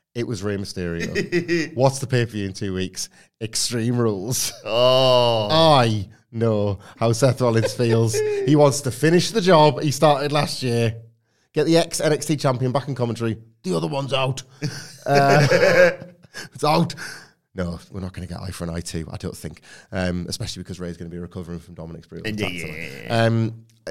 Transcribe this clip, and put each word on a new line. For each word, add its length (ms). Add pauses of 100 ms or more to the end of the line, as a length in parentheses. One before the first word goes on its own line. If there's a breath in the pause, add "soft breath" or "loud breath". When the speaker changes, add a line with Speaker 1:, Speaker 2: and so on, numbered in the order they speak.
(140)
Speaker 1:
It 120
was 160
Rey 140
Mysterio. 1160
Speaker 2:
<laughs> 0
Speaker 1:
What's 240
the 80
pay-per-view 400
in 80
two 200
weeks? 360 (320 soft breath)
Extreme 560
Rules. 540 (120)
Speaker 2:
Oh. 840
Speaker 1:
I 580 (240 soft breath)
know 460 (180 loud breath)
how 160
Seth 300
Rollins 320
feels. 460
Speaker 2:
<laughs> 260
Speaker 1:
He 100
wants 260
to 80
finish 420
the 80
job 420
he 80
started 420
last 300
year. 340 (560)
Get 140
the 120
ex-N 340
X 140
T 100
champion 360
back 160
in 60
commentary. 440 (240)
The 140
other 120
one's 240
out. 300 (200 loud breath)
<laughs> 440
Uh, 880 (600 loud breath)
it's 120
out. 300 (600 loud breath)
No, 240 (120)
we're 100
not 120
gonna 140
get 140
eye 100
for 140
an 60
eye 100
too, 300
I 60
don't 200
think. 260 (300 loud breath)
Um, 360
especially 340
because 180
Ray's 160
gonna 140
be 80
recovering 420
from 140
Dominic's 320
brutal 220
Speaker 2:
Indeed, 160
Speaker 1:
attack 140
Speaker 2:
yeah, 80
Speaker 1:
tonight. 260
Speaker 2:
yeah, 140
yeah. 180
Speaker 1:
Um, 400 (260)